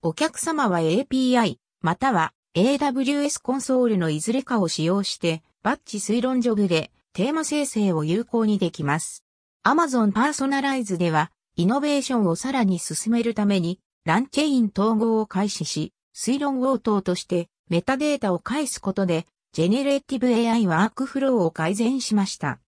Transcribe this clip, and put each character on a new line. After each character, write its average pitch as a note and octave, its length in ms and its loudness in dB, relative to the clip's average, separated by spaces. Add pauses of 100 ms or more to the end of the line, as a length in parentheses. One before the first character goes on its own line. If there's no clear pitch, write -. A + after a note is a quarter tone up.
お E3 120 -2
客 - 260 -2
様 D4+ 300 0
は F3 120 2
エ E3 40 2
ー F#3 200 2
ピ C4 280 0
ー B3 60 4
ア A3+ 60 2
イ、 D3 140 -4 (220)
ま F3 140 0
た C4 160 0
は E3 220 0 (220)
エ A#3 200 4
ー - 40 -2
ダ C#4+ 120 0
ブ C4 120 -2
リ C4 100 0
ュ C#4+ 80 0
ー - 40 0
エ D4 40 0
ス - 80 -6
コ - 180 -4
ン C4+ 60 -4
ソ B3+ 200 0
ー B3 60 4
ル G#3+ 100 2
の E3+ 120 0
い D3+ 100 -2
ず A3 140 -4
れ C4+ 100 0
か A#3+ 160 -2
を F3+ 80 2
使 D#3 180 -2
用 F#3+ 180 0
し - 160 -8
て、 D#3+ 240 -2 (180)
バ A#3+ 160 -2
ッ - 80 -18
チ - 120 -10
推 G#3+ 240 -2
論 B3+ 200 0
ジ A#3+ 80 2
ョ A3 60 0
ブ G3+ 120 2
で E3 240 0 (220)
テ G3+ 160 0
ー D4 40 -2
マ D#4+ 100 -2
生 D4 220 -2
成 G3+ 280 0
を D#3 100 0
有 F3+ 220 0
効 A3+ 200 0
に G#3+ 120 2
で F3 140 0
き - 120 -8
ま D3 160 0
す。 - 240 -12 (400)
Amazon B3+ 480 2
パ G#3 100 0
ー D4 120 2
ソ C#4 140 -2
ナ C#4 140 0
ラ C4+ 140 -2
イ B3+ 80 -4
ズ G3 140 -4
で E3+ 140 0
は、 D#3 200 0 (240)
イ F3 100 0
ノ A#3+ 140 2
ベ C#4+ 200 0
ー - 20 -4
シ C4 120 -4
ョ A#3+ 60 2
ン G#3 60 2
を E3+ 100 2
さ B3+ 160 -6
ら C4 120 2
に F#3+ 160 2
進 - 320 -4
め A#3 100 2
る A#3 140 -2
た G#3 100 0
め G3+ 140 2
に、 E3+ 200 -2 (260)
ラ D#3+ 140 2
ン C4 80 -4
チ - 140 -2
ェ D4+ 40 2
イ C#4 160 2
ン G#3 140 0
統 A3 220 0
合 A3 240 2
を G#3+ 60 -4
開 G3+ 220 -2
始 - 160 -6
し、 - 280 -6 (220)
推 C4 240 -2
論 C#4 220 -2
応 B3+ 180 2
答 G#3 220 0
と F#3 120 -2
し F3+ 100 -6
て E3+ 260 -4 (200)
メ E3+ 140 2
タ C4 140 -2
デ D4 180 0
ー C#4 40 -4
タ G3 140 0
を F3 60 -2
返 C#4+ 260 -4
す - 160 -8
こ F#3+ 120 -4
と G3 120 0
で、 E3+ 220 0 (240)
ジ D#3 120 0
ェ F3 60 2
ネ B3+ 140 2
レ C#4 140 2
ー C#4 40 -2
テ - 140 -8
ィ B3 40 -2
ブ B3 100 2
エ A#3 160 4
ー A#3 60 2
ア A3+ 60 2
イ A3+ 80 2
ワ E3 140 2
ー G#3 100 2
ク - 160 -6
フ C4+ 140 -6
ロ C4 200 2
ー F#3 40 2
を E3 80 2
改 E3 240 -2
善 A#3+ 260 0
し - 140 -2
ま G3+ 100 2
し - 120 -8
た。 C3+ 300 -6